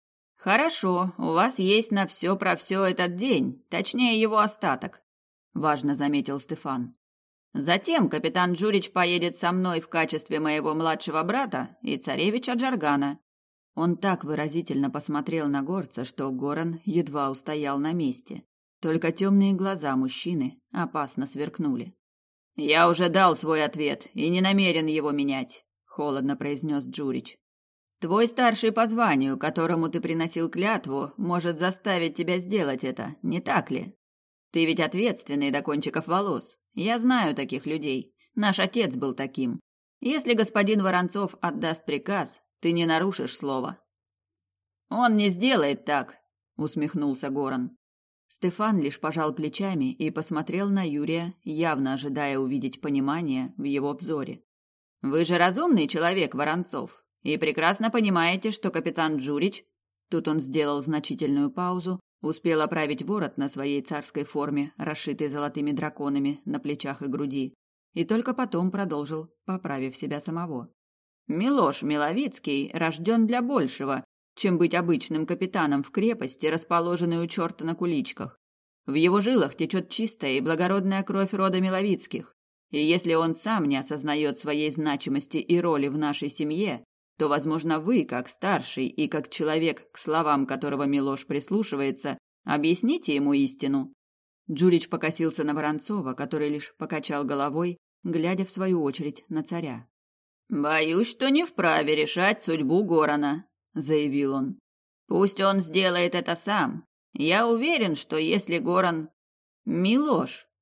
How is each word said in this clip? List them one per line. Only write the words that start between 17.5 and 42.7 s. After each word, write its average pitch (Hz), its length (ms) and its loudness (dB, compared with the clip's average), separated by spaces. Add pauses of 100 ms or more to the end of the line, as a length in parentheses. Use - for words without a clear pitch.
на 156 140 0
месте. 147 500 -4 (380)
Только 165 320 0
темные 196 400 4
глаза 180 420 0
мужчины 131 640 -2 (140)
опасно 147 520 -4
сверкнули. 139 680 -4 (600)
«Я 156 340 6
уже 170 200 4
дал 185 260 6
свой 156 280 2
ответ 147 500 -2
и 156 160 0
не 180 120 4
намерен 185 460 4
его 151 240 0
менять», 139 540 -4 (200)
холодно 139 500 -2
произнес 143 500 -4
Джурич. 131 520 -6 (640)
«Твой 202 280 4
старший 233 440 4
по 220 160 4
званию, 147 500 2
которому 165 500 0
ты 170 140 -4
приносил 165 480 -2
клятву, 165 680 -2
может 170 420 0
заставить 180 560 0
тебя 175 240 0
сделать 180 440 -2
это, 127 380 -6
не - 180 -2
так - 320 0
ли? 98 240 -6 (560)
Ты 165 140 2
ведь 160 140 2
ответственный 151 720 0
до 143 100 0
кончиков 151 460 -2
волос. 175 500 -2 (160)
Я 226 260 -2
знаю 226 360 2
таких 131 300 -6
людей. 147 480 -4 (220)
Наш 202 240 2
отец 185 360 0
был 131 180 -2
таким. 131 460 -4 (420)
Если 254 320 0
господин 214 480 2
Воронцов 185 600 0
отдаст 160 440 -2
приказ, 151 560 -4 (180)
ты 170 140 2